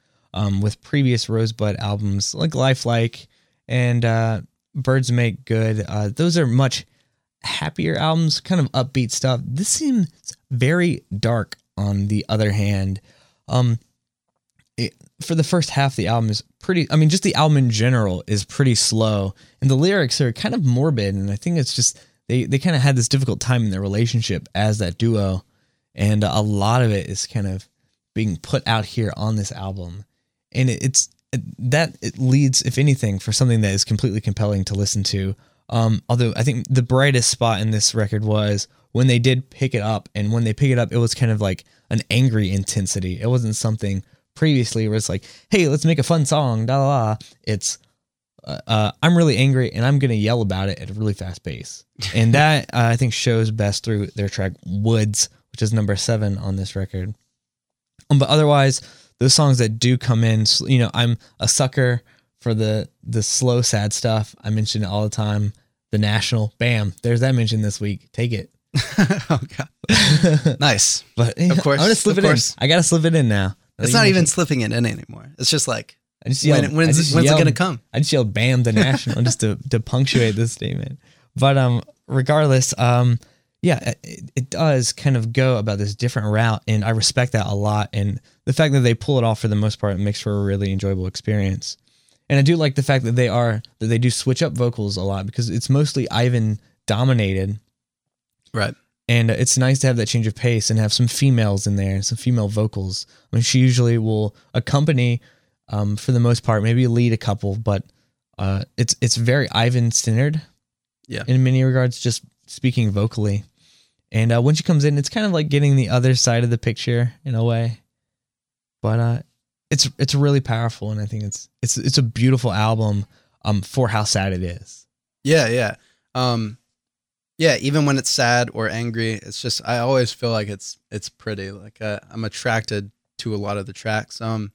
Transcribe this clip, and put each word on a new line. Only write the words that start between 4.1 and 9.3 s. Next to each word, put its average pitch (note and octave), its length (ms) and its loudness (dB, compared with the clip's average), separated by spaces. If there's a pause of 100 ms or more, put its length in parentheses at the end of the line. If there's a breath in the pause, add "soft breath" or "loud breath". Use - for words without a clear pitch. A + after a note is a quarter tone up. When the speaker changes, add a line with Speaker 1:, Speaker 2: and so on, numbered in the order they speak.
Speaker 1:
Birds C3 380 0
Make A#2+ 320 0
Good. A2 420 -2
Uh, G#2 220 -4
those E3 300 0
are D#3 80 2
much B2 400 0 (560)
happier D#3+ 540 -4
albums, D#3+ 440 0
kind F#3 200 -2
of C3+ 120 -2
upbeat C3 400 -2
stuff. C3 320 -2